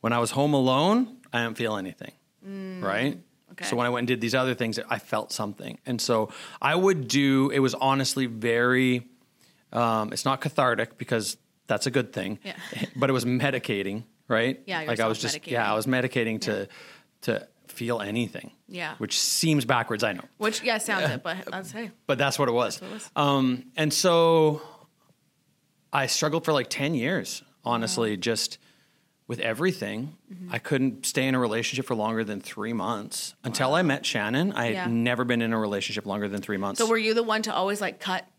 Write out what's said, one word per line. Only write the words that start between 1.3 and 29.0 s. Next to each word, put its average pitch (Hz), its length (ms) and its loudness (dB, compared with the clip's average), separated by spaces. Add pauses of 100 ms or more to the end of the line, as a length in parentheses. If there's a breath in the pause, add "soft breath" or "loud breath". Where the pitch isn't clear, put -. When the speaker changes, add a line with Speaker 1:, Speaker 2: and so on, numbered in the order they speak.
Speaker 1:
I 117 120 2
didn't 110 140 -4
feel 110 180 0
anything. 92 340 -8 (340)
Speaker 2:
Mm. 190 380 -10
Speaker 1:
Right? 104 380 0 (320)
Speaker 2:
Okay. - 140 -10
Speaker 1:
So 120 100 0
when 120 100 2
I 123 40 2
went 123 100 0
and 120 80 0
did 123 120 2
these 117 140 0
other 127 220 2
things, 113 240 -2 (100)
I 113 80 -2
felt - 320 -4
something. - 560 -6
And 123 140 -2
so 113 300 2 (300 loud breath)
I 147 140 2
would 180 320 4
do, 135 440 4
it 135 100 2
was 131 140 4
honestly 135 520 2
very, 123 800 2 (680 soft breath)
um, 113 400 2
it's - 120 -6
not 135 160 0
cathartic 120 580 2
because 110 380 -2 (320)
that's 104 180 0
a 135 60 0
good 120 200 0
thing, 98 300 -6
Speaker 2:
Yeah. - 140 -10 (200)
Speaker 1:
<laughs> - 200 -6
but 135 140 2
it - 20 4
was 120 140 2
medicating, 117 760 0 (240)
right? 120 400 2
Speaker 2:
Yeah, 180 140 -4
you're 156 80 -6
Speaker 1:
Like 113 100 0
I 113 80 2
was 110 140 0
just, - 140 -2
Speaker 2:
self-medicating. - 180 -10
Speaker 1:
yeah, 113 200 2
I 107 40 2
was 113 100 -2
medicating 123 540 0
to, 117 120 -2
Speaker 2:
Yeah. 98 140 -2 (560 loud breath)
Speaker 1:
to 110 260 -4 (200)
feel 117 320 -4
anything. 104 500 -4 (200)
Speaker 2:
Yeah. 175 280 -8
Speaker 1:
Which - 220 -2
seems 151 440 2
backwards, 113 380 0
I 107 100 2
know. - 120 -8 (140)
Speaker 2:
Which, 214 240 -2
yeah, 226 160 0
sounds 208 300 -2
Speaker 1:
Yeah. 147 60 -2
Speaker 2:
it, - 80 -8
but 180 280 -6
that's, 185 200 -10
hey. 214 200 -10 (160)
Speaker 1:
But 135 120 0
that's 139 200 0
what 139 100 2
it 117 40 0
was. 117 260 0
Speaker 2:
That's - 40 -16
what 185 80 -14
it 202 40 -12
was. - 200 -14
Speaker 1:
Um, 135 500 2 (120)
and 156 180 0
so 165 680 6 (1300 loud breath)
I 139 140 2
struggled 160 380 0
for, 160 80 2
like, 135 160 2
ten 147 260 -2
years, 135 480 -2 (220)
honestly, 117 480 0
Speaker 2:
Wow. 95 80 -4
Speaker 1:
just - 380 -2 (680 soft breath)